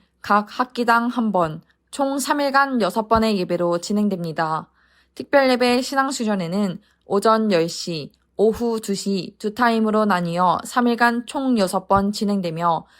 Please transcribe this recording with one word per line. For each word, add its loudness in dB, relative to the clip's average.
각 0
학기당 0
한 -2
번, 0
총 -2
삼 -2
일간 2
여섯 -2
번의 2
예배로 0
진행됩니다. -4
특별 2
예배 2
신앙 -2
수련회는 -4
오전 2
열 2
시, -8
오후 0
두 -4
시 -6
두 -6
타임으로 2
나뉘어 2
삼 0
일간 0
총 -2
여섯 0
번 2
진행되며 -2